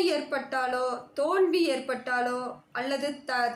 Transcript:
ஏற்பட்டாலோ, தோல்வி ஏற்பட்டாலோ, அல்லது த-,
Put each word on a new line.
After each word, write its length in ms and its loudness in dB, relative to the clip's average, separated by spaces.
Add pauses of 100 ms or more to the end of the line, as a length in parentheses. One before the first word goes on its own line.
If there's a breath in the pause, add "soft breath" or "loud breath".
ஏற்பட்டாலோ, 800 0 (280)
தோல்வி 560 4
ஏற்பட்டாலோ, 720 -2 (320)
அல்லது 380 -2 (160)
த-, 300 0